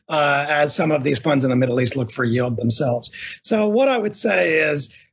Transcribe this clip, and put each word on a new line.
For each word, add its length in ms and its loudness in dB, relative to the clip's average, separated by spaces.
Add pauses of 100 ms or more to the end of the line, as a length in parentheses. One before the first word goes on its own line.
(100)
uh, 360 2
as 280 0
some 180 0
of 100 2
these 160 0
funds 240 0
in 60 0
the 80 2
Middle 240 2
East 160 0
look 140 -4
for 120 -4
yield 360 0
themselves. 520 0 (320)
So 260 0
what 200 2
I 80 0
would 180 -4
say 440 0
is, 360 -2 (180)